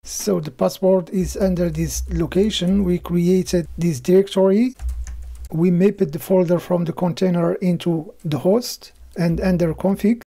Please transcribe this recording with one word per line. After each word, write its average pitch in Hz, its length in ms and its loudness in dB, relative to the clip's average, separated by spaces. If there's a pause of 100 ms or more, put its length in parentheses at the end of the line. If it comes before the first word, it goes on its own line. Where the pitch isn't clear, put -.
So - 380 -4
the 151 100 -8
password 185 600 0
is 185 260 -4
under 180 320 0
this 160 400 -4
location. 185 760 0
We 175 140 0
created 175 760 0
this 165 240 -2
directory. 196 760 2 (800)
We 170 180 2
mapped 185 420 2
the 160 60 -8
folder 180 400 2
from 175 280 -2
the 160 80 -6
container 175 640 0
into 170 580 -2 (100)
the 147 140 -2
host 214 540 -2 (260)
and 170 240 0
under 175 320 0
config. 202 540 0